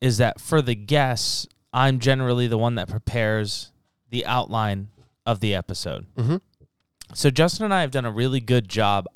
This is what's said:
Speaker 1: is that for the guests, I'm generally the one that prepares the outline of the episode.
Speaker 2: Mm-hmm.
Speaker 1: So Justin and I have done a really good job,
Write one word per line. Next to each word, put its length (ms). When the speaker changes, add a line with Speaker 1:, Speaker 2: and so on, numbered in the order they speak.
Speaker 1:
is 180
that 220
for 220
the 120
guests, 720
I'm 260
generally 480
the 120
one 180
that 120
prepares 840
the 160
outline 600
of 140
the 140
episode. 520
Speaker 2:
Mm-hmm. 200
Speaker 1:
So 160
Justin 360
and 80
I 80
have 80
done 160
a 40
really 300
good 280
job, 480